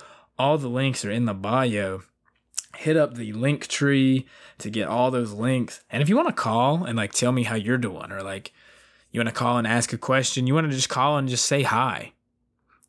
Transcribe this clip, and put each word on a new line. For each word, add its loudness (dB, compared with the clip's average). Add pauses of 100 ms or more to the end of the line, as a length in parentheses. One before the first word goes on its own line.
(380)
All 2
the -6
links -2
are -4
in 0
the 0
bio. 0 (720)
Hit 0
up 2
the -8
link -2
tree 4 (320)
to -10
get -4
all 2
those -2
links. -2
And -2
if 4
you 4
wanna 2
call 2
and, -4
like, -2
tell 2
me 0
how -4
you're 0
doing, -6
or, -8
like, -10 (580)
you -4
wanna 0
call 0
and 0
ask 0
a -6
question, 0
you 2
wanna 2
just -2
call 2
and 0
just 0
say 2
hi. 0 (760)